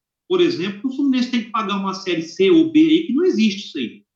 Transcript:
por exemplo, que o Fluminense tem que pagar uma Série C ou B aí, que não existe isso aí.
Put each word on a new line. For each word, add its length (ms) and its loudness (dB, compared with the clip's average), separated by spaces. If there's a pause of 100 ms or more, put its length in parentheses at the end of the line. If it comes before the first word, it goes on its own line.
(280)
por 140 2
exemplo, 400 -2
que 60 -4
o 60 -8
Fluminense 360 0
tem 140 -2
que 60 -20
pagar 280 -4
uma 160 -4
Série 260 -4
C 300 0
ou 200 4
B 80 2
aí, 280 4
que 80 -2
não 100 2
existe 440 0
isso 100 -12
aí. 260 -10 (120)